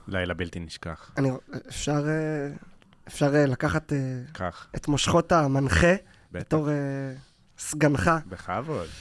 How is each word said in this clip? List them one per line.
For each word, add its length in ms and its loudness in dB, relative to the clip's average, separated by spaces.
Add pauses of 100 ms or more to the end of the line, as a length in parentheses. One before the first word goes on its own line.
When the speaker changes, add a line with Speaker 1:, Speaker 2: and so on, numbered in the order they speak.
Speaker 1:
לילה 260 -2
בלתי 260 -6
נשכח. 560 -12
Speaker 2:
אני... 140 2 (380)
אפשר, 400 -2
אה, 400 -2 (600)
אפשר, 280 2
אה, 100 6
לקחת, 460 0
אה, 60 0 (340)
Speaker 1:
קח. 340 -8 (100)
Speaker 2:
את 120 -10
מושכות 440 4
המנחה 540 4
Speaker 1:
בטח. 140 4 (460)
Speaker 2:
בתור, 240 0
אה, 40 2 (840)
סגנך. 520 2 (180)
Speaker 1:
בכבוד. 580 -4 (140)